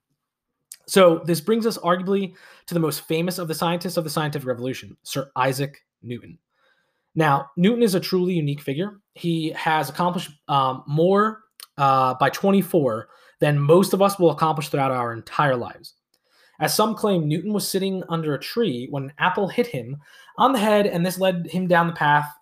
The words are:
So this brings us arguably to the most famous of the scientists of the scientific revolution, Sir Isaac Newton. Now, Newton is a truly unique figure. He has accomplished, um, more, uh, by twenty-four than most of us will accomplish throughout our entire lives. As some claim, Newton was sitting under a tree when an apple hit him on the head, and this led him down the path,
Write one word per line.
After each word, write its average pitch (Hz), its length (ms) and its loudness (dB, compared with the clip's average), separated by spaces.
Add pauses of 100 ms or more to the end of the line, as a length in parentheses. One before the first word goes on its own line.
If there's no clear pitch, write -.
(840)
So 175 400 6
this 165 140 0
brings 220 260 0
us 226 120 -2
arguably 185 560 -2 (320)
to - 80 -12
the 175 60 0
most 147 280 -4
famous 170 300 -2
of 175 100 -8
the 160 60 -6
scientists 175 420 -4
of 170 80 -2
the 151 60 -6
scientific 151 360 -4
revolution, 120 580 -6
Sir - 340 -8
Isaac 135 420 -2 (220)
Newton. 110 360 -14 (800)
Now, 147 400 2
Newton 233 280 2
is 190 120 2
a 165 60 2
truly 185 320 0
unique 143 260 -2
figure. 185 400 -6 (140)
He 165 380 -4
has 156 380 -2
accomplished, 175 420 -4 (180)
um, 135 380 0
more, 196 560 2 (340)
uh, 135 380 4
by 139 160 2
twenty-four 175 760 0 (320)
than 147 200 2
most 170 340 6
of 190 80 2
us 196 180 2
will 170 120 6
accomplish 151 360 -2
throughout 135 240 0
our 120 220 -4
entire 131 420 0
lives. - 380 -10 (640)
As 151 160 0
some 214 200 2
claim, 185 340 0
Newton 175 240 -2
was 202 140 -2
sitting 190 420 -4
under 160 240 -2
a 139 60 -4
tree 135 500 -4
when 139 140 -6
an 135 160 -12
apple 180 280 0
hit 240 200 -2
him 127 300 -10 (400)
on 247 140 4
the 254 80 0
head, 208 260 2
and 175 200 0
this 180 120 -4
led 185 300 -2
him 180 180 -4
down 170 220 4
the 165 60 -4
path, 147 340 2 (140)